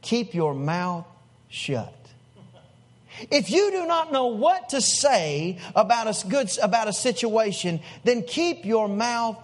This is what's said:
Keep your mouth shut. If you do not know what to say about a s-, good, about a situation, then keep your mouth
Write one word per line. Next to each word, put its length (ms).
Keep 320
your 180
mouth 540
shut. 480
If 180
you 220
do 140
not 280
know 140
what 420
to 100
say 800
about 320
a 40
s-, 120
good, 260
about 260
a 60
situation, 880
then 180
keep 400
your 240
mouth 560